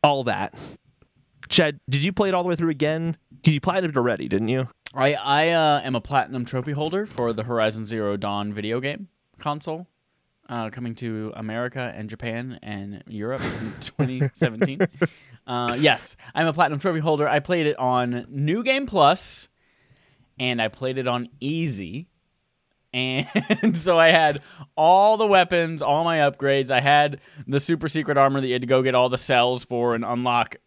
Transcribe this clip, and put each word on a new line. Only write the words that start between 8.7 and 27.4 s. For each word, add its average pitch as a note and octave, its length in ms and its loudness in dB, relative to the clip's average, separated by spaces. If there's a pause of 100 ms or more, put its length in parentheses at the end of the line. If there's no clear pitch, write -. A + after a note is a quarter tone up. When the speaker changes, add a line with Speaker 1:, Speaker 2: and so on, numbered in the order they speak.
Speaker 2:
game D3 280 -8 (300)
console, D#3 500 -8 (600)
uh, A2+ 220 -6
coming A#2+ 240 -10
to A2 420 -8
America A#2+ 580 -6
and G#2+ 140 -12
Japan A#2 540 -10
and G2+ 440 -12
Europe A2+ 360 -8
in A2 300 -8
<laughs> - 100 -18
twenty C3 400 -4 (100)
seventeen. C3+ 480 -2 (680)
Uh, A#2+ 340 -2
yes, - 360 0 (160)
I'm D#3+ 140 0
a D#3+ 60 0
platinum D3+ 260 0
trophy D#3+ 220 -2
holder. D3+ 260 2
I D3 140 2
played E3+ 260 0
it D3+ 100 0
on B2 520 0
New D3+ 340 -2
Game C4 240 0
Plus, E3+ 640 2 (920)
and B2 240 -2
I A2 60 0
played C3 280 -6
it B2+ 120 -2
on A#2+ 200 -2 (120)
easy. C3+ 680 -6 (840)
And C3 340 -4 (260)
<laughs> A3+ 220 0
so E3+ 240 2
I E3 100 8
had D#3 340 4 (340)
all F#3+ 400 6
the G#3+ 100 2
weapons, E3+ 560 2
all D3 220 2
my E3 140 0
upgrades. C#3 520 2
I B2+ 100 4
had C#3+ 400 4 (280)